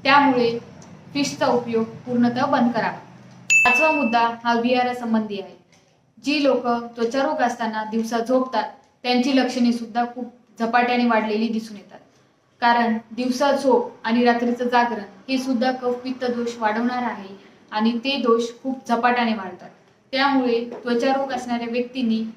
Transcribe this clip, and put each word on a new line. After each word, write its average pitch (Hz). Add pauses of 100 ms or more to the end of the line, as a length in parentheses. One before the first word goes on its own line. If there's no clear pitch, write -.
त्यामुळे 262 (560)
फिशचा 277
उपयोग 233 (220)
पूर्णतः 240
बंद 240
करावा. 196 (680)
पाचवा 311
मुद्दा 233 (160)
हा 240
विहारासंबंधी 233
आहे. - (580)
जी 294
लोक 247 (280)
त्वचा 240
रोग 294
असताना 226
दिवसा 226
झोपतात, 240 (400)
त्यांची 247
लक्षणे 240
सुद्धा 233
खूप 247 (280)
झपाट्याने 240
वाढलेली 220
दिसून 214
येतात, - (600)
कारण 240 (140)
दिवसा 254
झोप 262 (120)
आणि 233
रात्रीचं 240
जागरण 233 (260)
हे 262
सुद्धा 254
कफ 247
पित्त 254
दोष 233
वाढवणार 240
आहे 196 (360)
आणि 220
ते 269
दोष 233 (140)
खूप 262
झपाट्याने 233
वाढतात. 185 (440)
त्यामुळे 262 (140)
त्वचा 247
रोग 269
असणाऱ्या 240
व्यक्तींनी 240 (180)